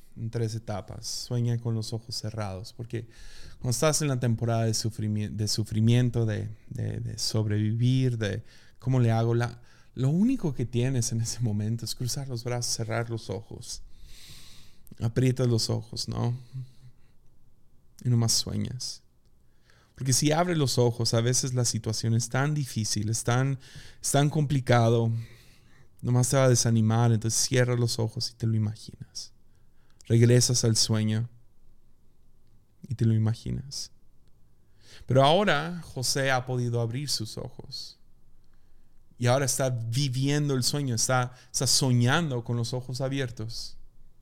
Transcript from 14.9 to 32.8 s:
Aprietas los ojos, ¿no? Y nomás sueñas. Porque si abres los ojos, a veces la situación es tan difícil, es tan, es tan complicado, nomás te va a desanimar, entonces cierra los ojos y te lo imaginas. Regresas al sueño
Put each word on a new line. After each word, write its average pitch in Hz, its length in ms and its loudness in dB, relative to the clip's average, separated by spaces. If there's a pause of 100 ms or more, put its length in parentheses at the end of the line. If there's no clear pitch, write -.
Aprietas 127 460 2
los 117 240 2
ojos, 110 380 -6
¿no? 117 280 -2 (1700)
Y 123 60 -2
nomás 117 240 2
sueñas. - 720 -4 (920)
Porque 131 180 -2
si 147 200 4
abres 170 260 2
los 139 180 2
ojos, 120 380 2
a 117 60 4
veces 127 340 0
la 123 100 2
situación 113 500 -2
es 113 140 0
tan 139 240 0
difícil, 110 560 -2
es 110 140 -2
tan, 131 380 0 (420)
es - 80 -4
tan 143 180 4
complicado, 120 840 4 (880)
nomás 123 300 2
te 139 60 4
va 135 80 6
a 131 40 8
desanimar, 117 640 4
entonces 110 280 0
cierra 123 360 2
los 120 240 0
ojos 113 300 -4
y - 40 -20
te - 140 -2
lo 110 80 2
imaginas. - 760 -6 (760)
Regresas 120 580 6
al 113 120 4
sueño 110 520 0 (1500)